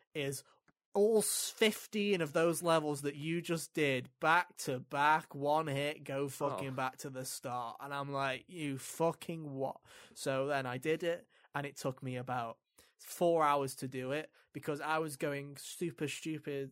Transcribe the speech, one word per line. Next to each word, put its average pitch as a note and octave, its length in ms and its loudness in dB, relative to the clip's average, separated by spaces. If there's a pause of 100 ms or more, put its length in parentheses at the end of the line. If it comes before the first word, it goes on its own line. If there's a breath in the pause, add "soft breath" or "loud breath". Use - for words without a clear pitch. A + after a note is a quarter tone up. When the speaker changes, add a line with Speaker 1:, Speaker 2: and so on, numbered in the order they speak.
(140 soft breath)
Speaker 1:
is C#3 280 -4 (520 soft breath)
all G#3 240 6
s-, - 380 0
fifteen G#3 640 2
of D3 140 0
those E3 280 4
levels D#3 400 2
that C#3+ 140 -2
you D#3+ 240 -2
just E3 340 -4
did C3+ 340 2 (120)
back E3 380 4
to C3 200 -2
back, D3 560 2
one D3 320 2
hit, D3 380 -2
go C#3 240 -4
fucking C#3 400 -4
Speaker 2:
Oh. C3+ 80 -6
Speaker 1:
back C3 220 -4
to C#3+ 120 -10
the C3 140 -8
start." B2 560 -6
And C#3+ 120 -8
I'm C#3 200 -6
like, C3+ 340 -2
"You D3 320 -6
fucking D#3+ 760 -2
what?" C3+ 240 -4 (360 loud breath)
So C3+ 320 0
then C#3 200 0
I B2 120 -4
did D#3 240 0
it, E3+ 240 -2 (300 soft breath)
and C#3+ 100 -2
it C#3 100 -10
took - 260 -4
me B2+ 140 -4
about B2 420 -4 (400 soft breath)
four E3+ 460 4
hours C#3+ 300 4
to C3+ 140 -8
do B2+ 240 -4
it, D3+ 180 -4 (220 soft breath)
because C#3+ 280 -4
I D#3 200 0
was D3+ 160 -4
going C#3+ 420 -4
super - 480 -4
stupid. C#3 640 -6